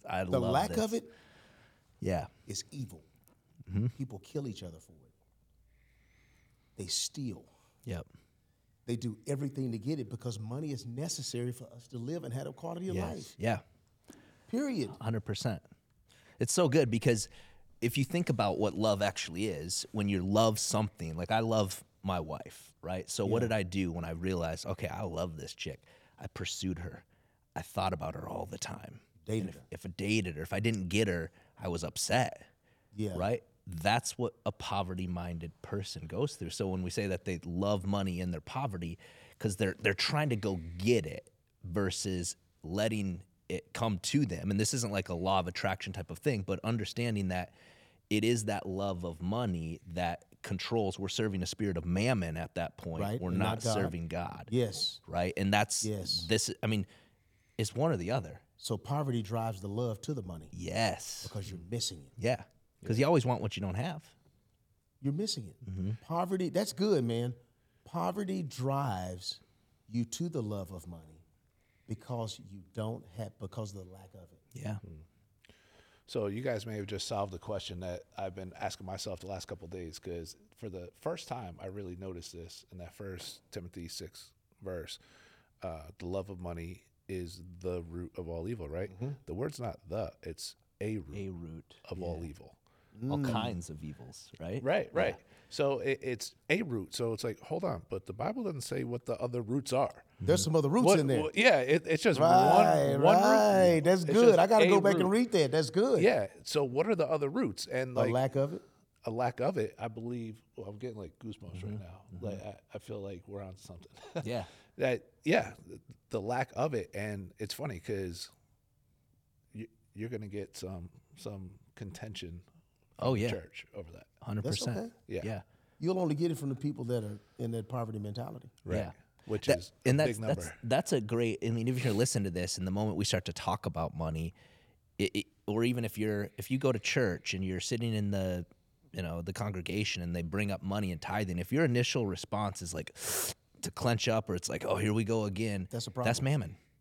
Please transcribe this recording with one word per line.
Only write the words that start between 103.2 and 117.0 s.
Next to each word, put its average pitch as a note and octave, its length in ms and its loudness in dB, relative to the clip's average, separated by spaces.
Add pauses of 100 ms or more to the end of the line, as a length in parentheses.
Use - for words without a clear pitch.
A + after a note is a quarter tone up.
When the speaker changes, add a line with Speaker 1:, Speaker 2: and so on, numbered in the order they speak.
Speaker 2:
right. F#3+ 520 10
Speaker 3:
root. D#3 100 6
Speaker 2:
That's F3+ 200 6
Speaker 3:
It's D#3 80 0
Speaker 2:
good. A#3 160 10
Speaker 3:
just F#3 100 12
Speaker 2:
I F3+ 80 10
gotta G3+ 200 10
Speaker 3:
a - 20 10
Speaker 2:
go G3 120 10
back G3+ 140 8
and F3+ 100 4
Speaker 3:
root. F#3 60 4
Speaker 2:
read A#3+ 220 4
that. D3+ 180 6
That's D3+ 200 4
good. G#3 320 4
Speaker 3:
Yeah. A2+ 260 6 (160)
So D3 200 2
what C3+ 220 2
are A3 80 4
the D#3+ 140 2
other D3 200 2
roots? F3+ 380 -2
And, B2+ 300 -2
Speaker 2:
A B2 60 4
Speaker 3:
like, A#2 100 4
Speaker 2:
lack C3 240 2
of C#3+ 180 2
it? - 80 -10 (440)
Speaker 3:
a A2+ 40 -4
lack A#2+ 300 -2
of D3+ 180 0
it, G#2+ 200 0
I A#2 100 -6
believe. A2+ 520 -8 (160)
Well, G2 120 -10
I'm G#2 100 -10
getting, A#2 180 -10
like, F#2 220 -12
goosebumps G2 360 -12
right F#2 100 -10
Speaker 1:
Mm-hmm. G#2 180 -6
Speaker 3:
now. F2+ 180 -16 (140)
Speaker 1:
Mm-hmm. F2+ 100 -10
Speaker 3:
Like, G2 180 -6
I, G#2 140 -12 (180)
I G#2 40 -8
feel G#2 220 -10
like G2 260 -10
we're G2+ 160 -10
on F#2+ 160 -12
something. F2+ 320 -18 (240)
<laughs> E3 100 -6
Speaker 1:
Yeah. A2 200 -4 (320)
Speaker 3:
That, B2+ 280 0 (200)
yeah, D#3+ 280 2 (160)
the, - 100 -14 (320)
the A2+ 100 -2
lack B2 360 -2
of B2 180 0
it, G#2 200 -4
and G2+ 440 -6